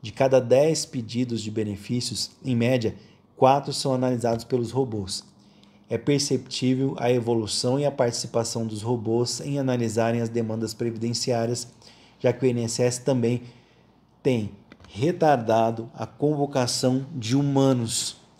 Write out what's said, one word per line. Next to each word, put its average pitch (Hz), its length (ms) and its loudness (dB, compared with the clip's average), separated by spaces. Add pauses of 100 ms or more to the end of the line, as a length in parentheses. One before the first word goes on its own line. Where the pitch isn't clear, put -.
De 107 100 -12
cada 135 300 4
dez 139 440 4
pedidos 117 560 -4
de 107 100 -6
benefícios, 107 800 -4 (120)
em 131 120 0
média, 117 400 2 (420)
quatro 139 340 4
são 135 220 -2
analisados 120 500 0
pelos 120 280 -2
robôs. 110 520 -4 (640)
É 117 100 -2
perceptível 135 1000 0
a 123 140 0
evolução 120 680 0
e 147 60 0
a 139 60 2
participação 120 760 -2
dos 107 160 -8
robôs 117 600 -2
em 143 180 -4
analisarem 117 600 0
as 117 80 -2
demandas 113 440 -4
previdenciárias, 117 920 -2 (520)
já 123 140 2
que 123 100 -4
o 131 40 4
I - 20 6
N 120 140 -2
S 117 180 -2
S 123 200 0
também 120 420 0 (800)
tem 113 300 0 (360)
retardado 117 1040 2
a 113 140 -10
convocação 135 1040 0
de 120 220 -2
humanos. 135 800 2 (220)